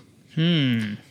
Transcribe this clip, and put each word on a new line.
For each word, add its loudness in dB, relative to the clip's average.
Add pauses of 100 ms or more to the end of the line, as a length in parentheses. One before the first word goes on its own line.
(360)
Hmm. 0 (180)